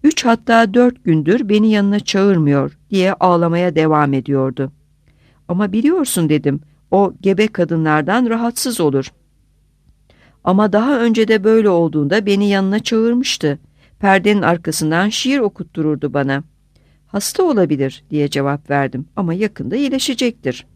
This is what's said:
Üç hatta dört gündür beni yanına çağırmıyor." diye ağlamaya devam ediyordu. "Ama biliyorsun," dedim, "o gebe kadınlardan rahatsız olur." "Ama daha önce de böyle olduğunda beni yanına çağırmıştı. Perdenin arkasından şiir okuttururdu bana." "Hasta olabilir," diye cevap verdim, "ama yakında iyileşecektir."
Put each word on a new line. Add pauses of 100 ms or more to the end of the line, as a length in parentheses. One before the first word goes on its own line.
Üç
hatta
dört
gündür
beni
yanına
çağırmıyor." (120)
diye
ağlamaya
devam
ediyordu. (760)
"Ama
biliyorsun,"
dedim, (300)
"o
gebe
kadınlardan
rahatsız
olur." (1300)
"Ama
daha
önce
de
böyle
olduğunda
beni
yanına
çağırmıştı. (400)
Perdenin
arkasından
şiir
okuttururdu
bana." (640)
"Hasta
olabilir,"
diye
cevap
verdim, (100)
"ama
yakında
iyileşecektir." (100)